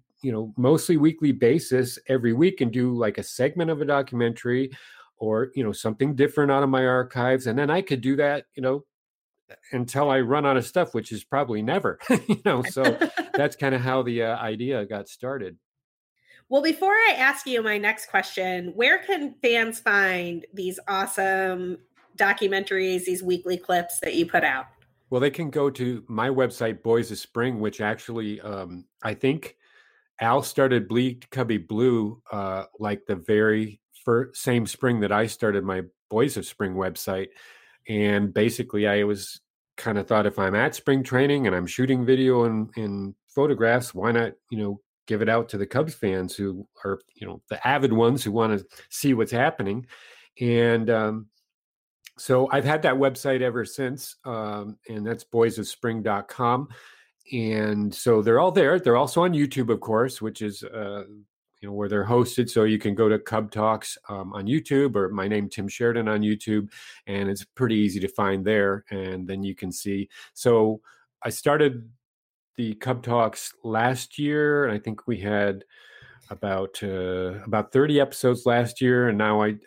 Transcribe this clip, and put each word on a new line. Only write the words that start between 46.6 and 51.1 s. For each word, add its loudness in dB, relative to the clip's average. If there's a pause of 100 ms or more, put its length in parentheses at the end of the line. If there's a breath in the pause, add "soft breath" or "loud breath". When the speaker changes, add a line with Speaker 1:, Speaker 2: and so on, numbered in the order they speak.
Speaker 1:
are, -6 (140)
you -14
know, -14
the -4
avid 4
ones 4
who -4
wanna 0 (300 loud breath)
see 0
what's 0
happening. 0 (520 loud breath)
And, 2
um, 0 (920)